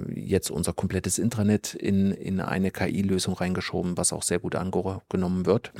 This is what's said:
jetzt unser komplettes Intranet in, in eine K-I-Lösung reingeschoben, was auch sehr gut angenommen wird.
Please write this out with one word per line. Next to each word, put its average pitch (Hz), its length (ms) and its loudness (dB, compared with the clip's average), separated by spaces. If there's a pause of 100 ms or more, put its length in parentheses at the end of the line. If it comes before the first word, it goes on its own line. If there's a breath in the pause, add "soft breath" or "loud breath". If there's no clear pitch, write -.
(140)
jetzt - 360 0
unser - 220 -2
komplettes 92 460 -2
Intranet 104 560 2
in, 98 380 2
in 92 280 -4
eine 95 300 0
K-I-Lösung 95 640 0
reingeschoben, 90 640 -2
was 90 140 0
auch 78 100 -6
sehr 87 160 0
gut - 160 -6
angenommen 92 920 -2
wird. 95 360 2